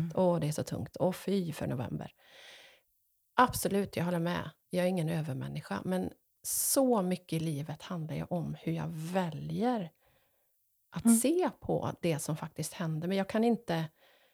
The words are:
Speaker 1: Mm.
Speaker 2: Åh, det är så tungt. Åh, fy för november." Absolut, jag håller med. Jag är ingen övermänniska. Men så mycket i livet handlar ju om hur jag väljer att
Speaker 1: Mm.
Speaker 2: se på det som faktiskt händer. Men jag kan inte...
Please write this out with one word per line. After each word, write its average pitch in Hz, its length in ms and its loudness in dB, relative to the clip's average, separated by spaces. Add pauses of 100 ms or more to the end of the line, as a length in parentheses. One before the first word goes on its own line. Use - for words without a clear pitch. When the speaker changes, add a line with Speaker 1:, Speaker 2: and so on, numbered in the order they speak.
Speaker 1:
Mm. 165 140 -2
Speaker 2:
Åh, 175 260 4
det 151 80 0
är 151 40 -2
så - 100 -2
tungt. - 380 -6
Åh, 185 120 2
fy 185 400 -2
för - 140 -4
november." 151 460 -4 (1200)
Absolut, 196 600 2
jag - 80 0
håller 175 140 0
med. 170 320 -2 (200)
Jag 180 140 0
är 180 40 4
ingen 175 200 0
övermänniska. 151 760 -4
Men 185 260 -2 (320)
så 247 600 2
mycket 180 300 0
i 165 80 2
livet 156 420 -4
handlar 160 340 -6
ju 160 80 -2
om 156 360 -4
hur 165 120 -2
jag 160 160 -4
väljer 170 1000 -2 (1000)
att - 140 -6
Speaker 1:
Mm. 226 120 8
Speaker 2:
se 294 340 4 (100)
på - 320 -2 (100)
det 165 160 2
som 151 180 -2
faktiskt - 360 -6
händer. 160 360 -2
Men 196 80 2
jag 190 120 0
kan 220 160 2
inte... 175 400 2 (480)